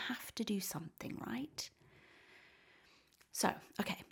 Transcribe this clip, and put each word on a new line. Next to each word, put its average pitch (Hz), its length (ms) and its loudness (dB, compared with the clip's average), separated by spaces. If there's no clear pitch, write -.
have - 260 -2
to 233 100 0
do 202 160 4
something, - 680 -4
right? 262 420 -2
So, - 220 6
okay, - 180 0